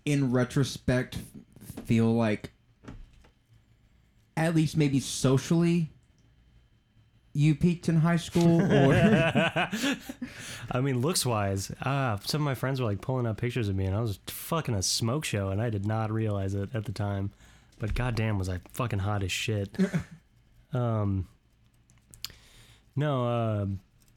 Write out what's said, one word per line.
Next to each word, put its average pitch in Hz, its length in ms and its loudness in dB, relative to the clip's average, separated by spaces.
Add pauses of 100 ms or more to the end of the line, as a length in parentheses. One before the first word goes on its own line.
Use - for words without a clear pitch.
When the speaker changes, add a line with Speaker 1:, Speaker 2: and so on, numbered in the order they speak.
Speaker 1:
in 143 260 0
retrospect, 123 840 0 (600)
f-, - 60 -14
feel 113 300 4
like, 113 380 0 (1800)
at 160 180 2
least 160 220 2
maybe 139 240 4
socially, 170 920 2 (1400)
you 147 200 4
peaked 175 340 0
in 165 100 2
high 170 180 4
school, 170 460 4
or 139 320 6
Speaker 2:
<laughs> 160 760 4 (1040)
I 127 80 0
mean, 131 200 0
looks-wise, 107 680 0 (120)
uh, 131 420 -2
some 151 180 -2
of - 20 0
my 139 120 0
friends 131 240 -2
were, 123 60 0
like, 101 140 -2
pulling 131 260 -2
up 110 100 -2
pictures 120 320 -2
of 95 80 0
me, 95 80 0
and 95 100 0
I 107 60 0
was 113 260 -4
fucking - 480 -4
a 92 80 -2
smoke 123 420 -2
show, 98 260 -2
and 98 120 -2
I 120 80 -2
did 101 160 -4
not 110 240 -2
realize 104 440 -2
it 101 200 -4
at 110 120 -4
the 104 60 -6
time. 101 380 -4 (480)
But 107 160 -4
goddamn, 110 440 0
was 92 100 -2
I 92 100 -4 (140)
fucking 113 280 -4
hot 101 220 -2
as 95 100 -4
shit. 101 500 -4
Speaker 1:
<laughs> - 60 2 (840)
Speaker 2:
Um, 107 520 0 (1700)
no, 135 320 0
uh, 113 400 0 (500)